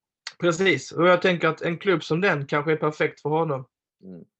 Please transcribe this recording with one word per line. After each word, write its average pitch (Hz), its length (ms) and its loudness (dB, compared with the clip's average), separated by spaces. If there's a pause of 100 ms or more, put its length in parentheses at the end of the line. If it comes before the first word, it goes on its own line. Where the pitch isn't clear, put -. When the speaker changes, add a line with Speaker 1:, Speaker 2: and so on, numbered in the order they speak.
(400)
Speaker 1:
precis. 170 520 0
Och 165 160 4
jag 180 140 6
tänker 170 260 2
att 160 140 -4
en 165 160 -4
klubb 185 260 0
som 160 160 -2
den 160 260 0
kanske 151 260 0
är 156 40 0
perfekt 151 460 -2
för 147 80 -4
honom. 151 360 -2 (380)
Speaker 2:
Mm. - 200 -18 (160)